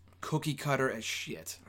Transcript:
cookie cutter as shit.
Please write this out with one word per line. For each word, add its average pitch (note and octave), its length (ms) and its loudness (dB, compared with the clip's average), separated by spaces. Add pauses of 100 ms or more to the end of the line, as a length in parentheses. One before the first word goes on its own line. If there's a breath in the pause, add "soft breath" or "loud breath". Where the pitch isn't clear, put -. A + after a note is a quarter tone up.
(200)
cookie D3+ 340 0
cutter C3 360 4
as A2 140 -4
shit. - 540 -6 (100)